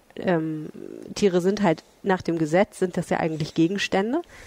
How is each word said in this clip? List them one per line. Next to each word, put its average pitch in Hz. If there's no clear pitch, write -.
ähm, 160
Tiere 190
sind 196
halt 165
nach 190
dem 170
Gesetz, 165
sind 185
das 175
ja 180
eigentlich 156
Gegenstände. 196